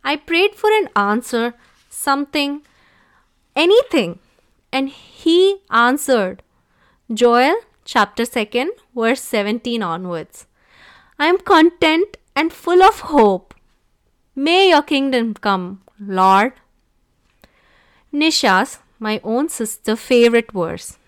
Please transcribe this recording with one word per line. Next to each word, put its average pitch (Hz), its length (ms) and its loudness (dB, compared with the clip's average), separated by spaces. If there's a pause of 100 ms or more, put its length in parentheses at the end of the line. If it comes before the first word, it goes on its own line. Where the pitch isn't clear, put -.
I 277 120 -4
prayed 349 400 -2
for 427 160 0
an 427 240 0
answer, 233 600 -2 (340)
something, 285 720 -4 (920)
anything, 330 640 0 (520)
and 269 180 -4
he 370 720 0 (100)
answered. 233 720 0 (680)
Joel 240 500 2 (220)
chapter 214 400 -2
second, 240 480 -4 (240)
verse 233 240 -2
seventeen 226 600 -6
onwards. 175 640 -10 (720)
I 294 80 -2
am 370 140 0
content 330 800 2 (180)
and 320 180 -4
full 359 300 2
of 427 160 2
hope. 214 540 0 (840)
May 349 340 2
your 294 140 4
kingdom 262 500 -2
come, 190 480 -6 (180)
Lord. 196 540 2 (1600)
Nisha's, 269 680 0 (200)
my 214 240 -6
own 254 260 -2
sister, - 460 -6
favorite 233 560 2
verse. 175 460 -8 (100)